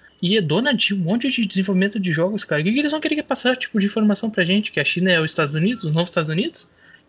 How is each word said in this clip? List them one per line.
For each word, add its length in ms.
E 160
é 20
dona 320
de 220
um 40
monte 300
de 160
desenvolvimento 560
de 100
jogos, 340
cara. 180
O 20
que 80
que 60
eles 140
vão 80
querer 240
passar, 320
tipo, 220
de 80
informação 440
pra 140
gente? 280
Que 80
a 40
China 260
é 100
os 120
Estados 220
Unidos, 300
os 80
novos 180
Estados 200
Unidos? 360